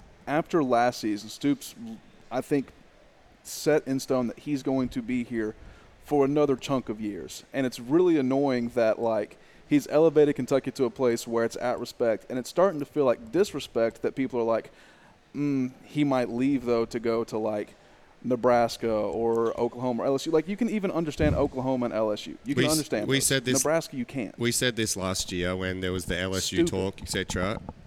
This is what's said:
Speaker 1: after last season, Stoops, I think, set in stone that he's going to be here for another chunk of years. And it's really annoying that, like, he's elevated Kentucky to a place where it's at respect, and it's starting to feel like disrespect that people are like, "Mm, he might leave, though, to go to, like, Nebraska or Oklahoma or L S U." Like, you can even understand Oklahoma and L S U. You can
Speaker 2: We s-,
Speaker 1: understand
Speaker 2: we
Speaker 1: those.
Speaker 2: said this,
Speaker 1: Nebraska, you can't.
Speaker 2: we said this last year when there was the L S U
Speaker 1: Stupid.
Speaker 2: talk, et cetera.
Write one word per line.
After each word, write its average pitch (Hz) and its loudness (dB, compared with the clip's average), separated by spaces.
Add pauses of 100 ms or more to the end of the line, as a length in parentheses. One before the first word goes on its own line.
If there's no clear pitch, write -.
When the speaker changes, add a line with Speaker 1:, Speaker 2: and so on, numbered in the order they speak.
(260)
Speaker 1:
after 156 0
last 123 2
season, 107 -4
Stoops, - -2 (560)
I 123 -2
think, 139 -2 (760)
set - 0
in 135 -2
stone 127 -2
that 98 -10
he's 143 -6
going 131 0
to 123 -6
be 120 -2
here 113 -4 (500)
for 143 4
another 143 4
chunk 131 -4
of 107 -6
years. 98 -8 (100)
And 135 -2
it's 123 -4
really 160 4
annoying 131 2
that, 110 4
like, 110 -2 (300)
he's 143 2
elevated 147 6
Kentucky 131 0
to 135 0
a 117 2
place 120 0
where 117 0
it's - -4
at 117 -2
respect, 113 -2
and 127 -4
it's 120 -10
starting 175 2
to 143 -6
feel 147 0
like 113 0
disrespect 135 0
that 113 -2
people 127 -2
are 117 2
like, 113 0 (640)
"Mm, 139 -2 (120)
he 147 -2
might 127 2
leave, 127 0
though, 117 2
to 120 -4
go 113 0
to, 113 -6
like, 107 -4 (480)
Nebraska 120 2
or 113 0
Oklahoma 120 -2
or - 0
L 135 2
S 135 -4
U." 160 -6
Like, 160 2
you 196 -4
can 233 0
even 202 -2
understand 151 0
Oklahoma 131 0
and 117 -4
L 107 0
S 107 -6
U. 78 -12
You 131 -2
can 127 4
Speaker 2:
We - 4
s-, 151 4
Speaker 1:
understand 131 -2
Speaker 2:
we 135 2
Speaker 1:
those. 127 0
Speaker 2:
said 135 0
this, 131 2
Speaker 1:
Nebraska, 151 0
you 120 -4
can't. 117 -8
Speaker 2:
we 117 0
said 123 0
this 107 -2
last 92 -4
year 90 -2
when 92 -4
there 92 -2
was 92 -4
the 87 -4
L 95 -2
S - -2
U - 2
Speaker 1:
Stupid. 165 -2
Speaker 2:
talk, 95 -4
et - -10
cetera. 98 -2 (280)